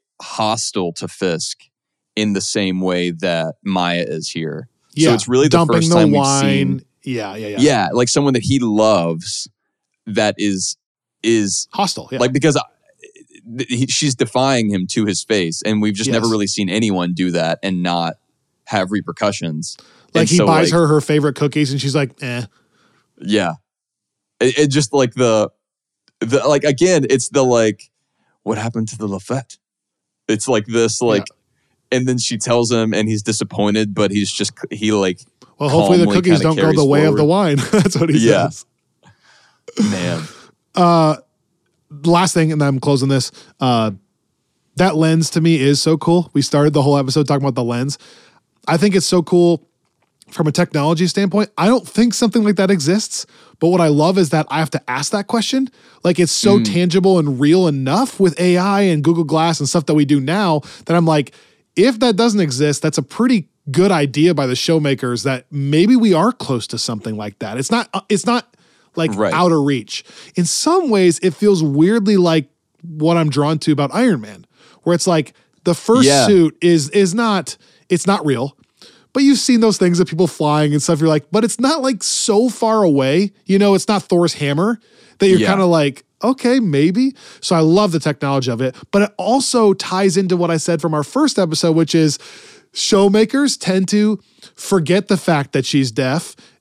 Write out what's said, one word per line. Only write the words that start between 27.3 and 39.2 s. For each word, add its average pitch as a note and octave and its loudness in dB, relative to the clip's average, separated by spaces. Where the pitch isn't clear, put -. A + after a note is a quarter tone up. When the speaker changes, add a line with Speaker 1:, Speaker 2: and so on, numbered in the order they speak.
Speaker 1:
like, A2+ 0
"What G#2+ -4
happened A2+ -6
to A#2 -14
the G#2+ -8
Lafette?" A2 -10
It's G#2+ -2
like G#2+ 0
this, A2+ -2
Speaker 2:
Yeah. B2 0
Speaker 1:
like, G#2 0
and B2+ -2
then B2+ -2
she A#2 -6
tells A#2+ -2
him, A2+ 0
and G#2+ -2
he's G#2+ -4
disappointed, G#2 -2
but G2+ 0
he's G2+ -2
just, - -6
he, G#2+ -4
like, F#2+ 0
Speaker 2:
"Well, D3 -4
hopefully E3+ 4
the F3 4
Speaker 1:
calmly G3+ 2
Speaker 2:
cookies F3 2
Speaker 1:
kinda - 0
Speaker 2:
don't D#3+ 0
go D#3 -2
Speaker 1:
carries D#3 2
Speaker 2:
the D3 4
way C#3+ 4
of D#3 4
Speaker 1:
forward. - 0
Speaker 2:
the D3 2
wine." E3 2
<laughs> B2+ -4
That's G3 2
what E3 0
he D3+ 2
Speaker 1:
Yeah. F2+ 2
Speaker 2:
says. - -18